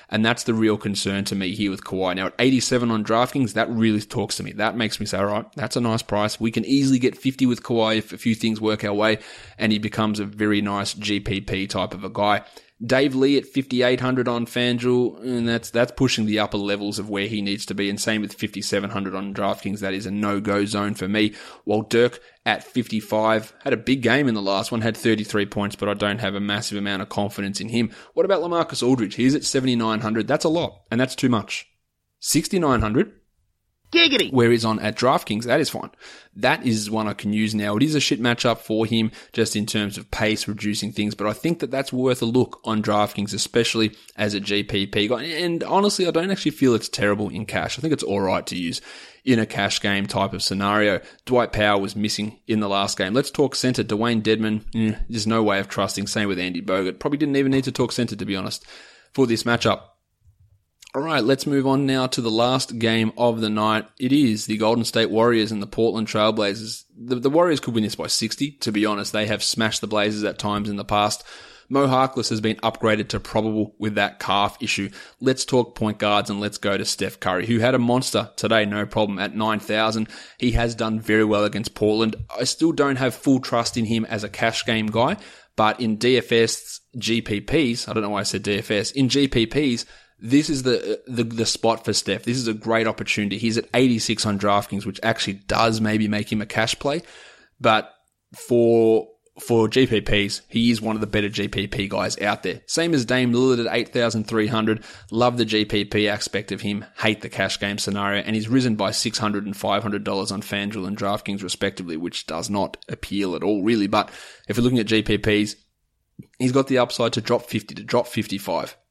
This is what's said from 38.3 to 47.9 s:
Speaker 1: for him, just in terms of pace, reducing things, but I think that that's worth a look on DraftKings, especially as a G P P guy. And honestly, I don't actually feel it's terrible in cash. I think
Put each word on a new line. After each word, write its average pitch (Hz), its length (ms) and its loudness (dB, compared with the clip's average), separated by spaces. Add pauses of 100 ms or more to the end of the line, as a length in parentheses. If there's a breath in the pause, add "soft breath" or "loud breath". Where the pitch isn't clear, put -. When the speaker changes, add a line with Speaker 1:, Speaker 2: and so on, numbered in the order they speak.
Speaker 1:
for 110 280 0
him, 110 260 0 (200 loud breath)
just 113 240 0
in 104 100 0
terms 104 320 -2
of - 140 -16
pace, 107 340 0
reducing 104 460 -4
things, 104 240 -4
but 101 100 -4
I 104 60 0
think 165 280 -2
that 131 120 -4
that's 135 220 -4
worth 127 280 2
a 120 40 2
look 123 400 0
on 107 180 0
DraftKings, 104 500 0
especially 110 600 0 (220 loud breath)
as 104 160 0
a 101 80 -2
G 101 220 -2
P 101 240 -2
P 104 200 0
guy. 120 160 -2
And 170 400 -2
honestly, 190 420 2
I 170 60 2
don't 165 180 0
actually 185 220 0
feel 127 240 4
it's - 140 -2
terrible 104 400 0
in 107 160 -6
cash. - 340 -2
I - 20 -12
think 156 120 0